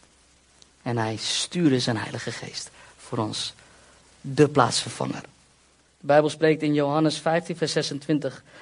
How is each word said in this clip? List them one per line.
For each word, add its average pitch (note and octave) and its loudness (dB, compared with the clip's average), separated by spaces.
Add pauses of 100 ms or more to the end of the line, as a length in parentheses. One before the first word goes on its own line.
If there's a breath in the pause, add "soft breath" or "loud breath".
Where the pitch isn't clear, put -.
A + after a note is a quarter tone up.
(800)
En A#2 -4
hij A2 -2
stuurde D3 0
zijn A#2+ 0
Heilige - -6
Geest - -12 (280 loud breath)
voor - -8
ons. A2 -4 (680 soft breath)
De C#3 4
plaatsvervanger. - 0 (800)
De - -20
Bijbel D3 6
spreekt D#3 2
in D3+ 2
Johannes D3 2
vijftien, E3+ -2
vers D3+ -2
zesentwintig: C#3+ -2 (180 loud breath)